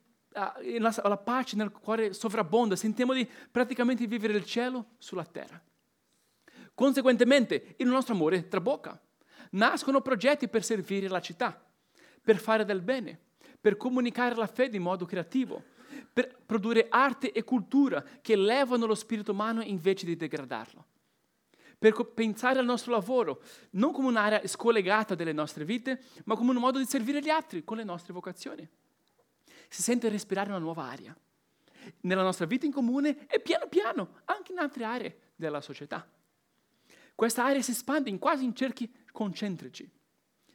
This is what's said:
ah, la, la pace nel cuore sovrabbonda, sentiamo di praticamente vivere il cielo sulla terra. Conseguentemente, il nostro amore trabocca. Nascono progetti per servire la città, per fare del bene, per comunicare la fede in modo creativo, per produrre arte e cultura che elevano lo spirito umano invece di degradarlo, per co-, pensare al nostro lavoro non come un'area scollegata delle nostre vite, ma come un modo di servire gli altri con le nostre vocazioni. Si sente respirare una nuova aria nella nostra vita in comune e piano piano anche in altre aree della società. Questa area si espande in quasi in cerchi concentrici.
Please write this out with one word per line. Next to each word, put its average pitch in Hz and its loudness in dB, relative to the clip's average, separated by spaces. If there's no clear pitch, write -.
ah, - -6
la, 220 2
la 202 2
pace 247 -2
nel 208 -2
cuore 214 -2
sovrabbonda, 208 2
sentiamo 240 0
di 254 0
praticamente 240 0
vivere 214 -2
il 208 0
cielo 247 -4
sulla 175 -10
terra. - -16
Conseguentemente, 247 4
il 254 2
nostro 254 2
amore 170 2
trabocca. 196 -4
Nascono 262 2
progetti 240 0
per 226 -2
servire 196 -2
la 185 -4
città, - -6
per 214 6
fare 220 2
del 190 -2
bene, 226 -6
per 208 4
comunicare 247 0
la 220 -2
fede 247 0
in 180 -2
modo 180 -2
creativo, 185 -4
per - 0
produrre 220 2
arte 254 2
e 220 -2
cultura 240 2
che - 2
elevano 233 4
lo 220 2
spirito 214 -4
umano 220 -2
invece 190 0
di 170 -2
degradarlo, 135 -8
per 214 6
co-, 233 -2
pensare 226 0
al 247 2
nostro 240 -2
lavoro 208 0
non 226 2
come 269 0
un'area 214 2
scollegata 214 2
delle 165 -2
nostre 151 -4
vite, 247 -4
ma 220 0
come 233 4
un 254 4
modo 254 2
di 262 0
servire 277 -2
gli 294 -2
altri 311 -2
con 220 -8
le 226 -8
nostre 175 -10
vocazioni. 180 -12
Si - -10
sente 233 0
respirare 202 -4
una 196 -4
nuova 160 -6
aria 135 -14
nella 185 2
nostra 185 0
vita 247 -2
in 294 0
comune 277 0
e - 2
piano - -2
piano - -2
anche 381 -6
in 359 -8
altre 277 -4
aree 226 -6
della 147 -4
società. - -12
Questa 233 2
area 277 4
si 254 -2
espande 262 -2
in 190 -4
quasi 277 2
in 240 -2
cerchi 247 -4
concentrici. 180 -8